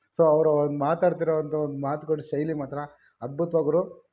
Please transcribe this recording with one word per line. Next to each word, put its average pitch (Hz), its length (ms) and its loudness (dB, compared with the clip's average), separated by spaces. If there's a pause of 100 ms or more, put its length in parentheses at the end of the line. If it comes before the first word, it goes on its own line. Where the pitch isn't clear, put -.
(200)
So, 165 80 6
ಅವರು 156 240 6
ಒಂದು 147 260 2
ಮಾತಾಡ್ತಿರೋಂಥ 160 760 0
ಒಂದು 143 280 -4
ಮಾತುಗಳ 151 400 -4
ಶೈಲಿ 151 320 -4
ಮಾತ್ರ 143 240 -8 (440)
ಅದ್ಭುತವಾಗರು. 160 920 -2